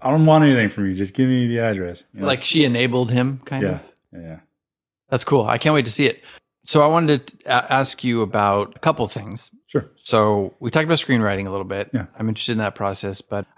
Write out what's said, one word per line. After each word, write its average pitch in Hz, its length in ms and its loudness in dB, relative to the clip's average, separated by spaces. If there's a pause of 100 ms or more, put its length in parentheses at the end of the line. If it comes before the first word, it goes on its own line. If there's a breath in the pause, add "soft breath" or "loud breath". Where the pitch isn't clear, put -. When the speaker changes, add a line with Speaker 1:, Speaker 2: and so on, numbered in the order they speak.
Speaker 1:
I 131 80 -2
don't 156 160 4
want 156 180 6
anything 123 240 4
from 98 200 -4
you. 95 60 -2
Just 95 200 -6
give 131 140 2
me 127 180 2
the 117 140 -2
address." 98 440 -4 (100)
You 104 80 -12
know? - 40 -2
Speaker 2:
Like 131 160 -2
she 160 220 2
enabled 123 460 0
him, 127 340 0
kind 135 180 -6
Speaker 1:
Yeah. 98 80 -2
Speaker 2:
of? 76 100 -6 (320)
Speaker 1:
Yeah, 90 80 -18
yeah. 82 180 -16 (720)
Speaker 2:
That's 127 140 0
cool. 131 200 2
I 117 140 0
can't 151 160 2
wait 143 100 2
to 113 80 -6
see 143 140 0
it. - 160 -2 (420 loud breath)
So 151 180 2
I 147 60 6
wanted 156 400 2
to - 80 -20 (100)
a-, 127 260 0
ask 135 320 -2
you 117 180 0
about 104 540 0
a - 40 -20
couple 151 280 0
things. 107 420 -14 (160)
Speaker 1:
Sure. - 200 -4 (100)
Speaker 2:
So 107 640 0
we 120 100 -6
talked 156 140 2
about 160 140 2
screenwriting 104 480 0
a 95 40 -10
little 98 140 -6
bit. 98 280 -8
Speaker 1:
Yeah. 107 140 -4 (120)
Speaker 2:
I'm 110 100 -4
interested 110 240 -4
in 110 60 -2
that 107 160 -2
process, 98 460 -6
but 101 260 -8 (120)